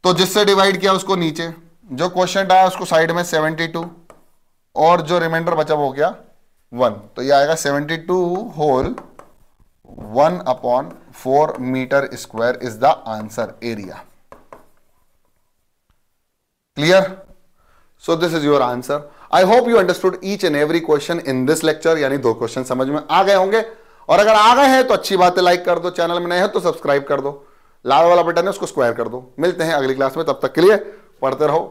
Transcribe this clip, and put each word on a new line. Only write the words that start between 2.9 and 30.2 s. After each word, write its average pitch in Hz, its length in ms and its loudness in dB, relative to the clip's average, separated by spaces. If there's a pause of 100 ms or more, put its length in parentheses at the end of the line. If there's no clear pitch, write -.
में 175 120 -2
सेवेंटी 160 440 -2
टू, 165 160 -8 (920)
और 170 260 4
जो 170 160 -2
रिमाइंडर 165 360 -2
बचा 156 200 0
वो 147 120 -2
हो 131 60 -6
गया 151 220 -2 (580)
वन। 117 280 -2 (160)
तो 120 60 -8
ये 135 100 -2
आएगा 147 240 4
सेवेंटी 147 420 -4
टू 180 200 -2 (400)
whole 147 340 0 (1200)
one 151 240 2 (100)
upon 123 400 -2 (280)
four 143 440 0 (140)
meter 131 260 -2 (180)
square 117 460 -4
is 117 160 -8
the 131 140 2 (140)
answer 110 380 -8 (180)
area। 104 360 -10 (2750)
Clear? 175 260 4 (1000)
So 165 120 0
this 165 220 -2
is 147 80 -2
your 143 160 4
answer। 123 360 -4 (320)
I 180 120 4
hope 233 260 4
you 233 100 4
understood 185 460 0
each 196 200 -6
and 151 120 0
every 156 240 0
question 160 460 -2
in 131 200 -2
this 151 160 0
lecture, 156 360 0
यानी 139 200 -2
दो 117 160 0
क्वेश्चन 120 300 -6
समझ 131 240 -4
में 147 120 -4 (100)
आ 175 120 2
गए 196 120 2
होंगे, 196 300 0 (440)
और 175 120 4
अगर 220 140 4
आ 214 200 6
गए 277 140 4
हैं 262 180 4
तो 240 80 2
अच्छी 196 220 -4
बात 180 220 2
है, 180 60 2
लाइक 175 200 2
कर 175 140 0
दो, 175 120 -6
चैनल 175 300 -4
में 175 80 -6
नए 180 120 0
हो 202 80 2
तो 190 120 -4
सब्सक्राइब 143 480 -2
कर 139 120 -2
दो, 139 160 -8 (480)
लाल 147 240 4
वाला 175 140 6
बटन 170 200 0
है 190 80 -2
उसको 190 160 -8
स्क्वायर 123 280 -2
कर 117 140 -6
दो। 127 160 -12 (160)
मिलते 170 240 -2
हैं 165 100 -2
अगली 135 200 0
क्लास 131 220 -2
में, 160 100 -4